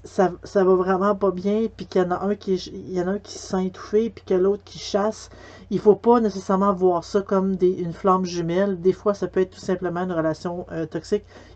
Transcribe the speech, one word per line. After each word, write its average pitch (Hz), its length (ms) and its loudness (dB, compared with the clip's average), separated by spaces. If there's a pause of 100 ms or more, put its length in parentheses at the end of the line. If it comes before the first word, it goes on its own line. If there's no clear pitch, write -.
ça, 180 260 0 (120)
ça 196 200 0
va 185 100 6
vraiment 185 400 2
pas 196 160 0
bien, 202 380 -2
puis 196 180 -14
qu'il 190 160 0
y - 20 4
en 180 60 -2
a 180 160 -2
un 202 80 0
qui 202 220 -4
est, 180 100 -4
il - 280 -12
y 185 60 -2
en 175 80 0
a 190 40 0
un 208 80 -4
qui - 180 -18
se - 120 -16
sent 185 180 -2
étouffé, 214 420 -2
puis - 160 -18
qu'il 190 120 0
y - 20 2
a - 20 2
l'autre 202 240 0
qui - 140 -18
chasse. - 500 -2 (400)
Il 196 80 0
faut 202 180 6
pas 233 240 4
nécessairement 196 540 0
voir 180 300 2
ça - 180 -2
comme 190 340 0
des, 180 140 4
une 180 240 -4
flamme 185 320 2
jumelle. 175 560 -2
Des 185 120 4
fois, 208 200 -2
ça 190 140 -6
peut 190 140 0
être 190 100 -2
tout - 80 -20
simplement 180 420 -4
une 180 120 -4
relation, 165 580 -4
euh, 165 160 -6
toxique. 185 380 -6 (300)